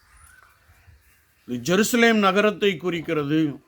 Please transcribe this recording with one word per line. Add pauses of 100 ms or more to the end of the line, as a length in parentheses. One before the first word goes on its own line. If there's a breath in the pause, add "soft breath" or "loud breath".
(1500)
இது
ஜெருசலேம்
நகரத்தை
குறிக்கிறது.